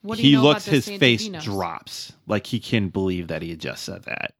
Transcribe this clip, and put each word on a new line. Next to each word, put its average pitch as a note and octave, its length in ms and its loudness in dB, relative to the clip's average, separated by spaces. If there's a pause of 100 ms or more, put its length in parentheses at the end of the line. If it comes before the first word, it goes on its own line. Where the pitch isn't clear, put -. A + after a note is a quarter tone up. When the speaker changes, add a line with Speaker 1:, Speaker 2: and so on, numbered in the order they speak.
Speaker 1:
What - 160 -6
do - 60 0
Speaker 2:
He C#3 60 8
Speaker 1:
you C#3+ 80 8
know B2+ 60 6
Speaker 2:
looks, D3+ 240 6
Speaker 1:
about G3+ 40 -2 (120)
the G#2 80 -8
Speaker 2:
his - 80 -8
face A#2 280 4
Speaker 1:
Santovinos? D#3 160 -8
Speaker 2:
drops. F2+ 680 -6 (140)
Like, G#2+ 200 -2
he A#2 120 -4
can't G2+ 320 -2
believe F#2 360 -2
that D#2+ 140 -6
he E2+ 80 -8
had E2 100 -12
just - 240 -10
said F2+ 200 -12
that. - 360 -10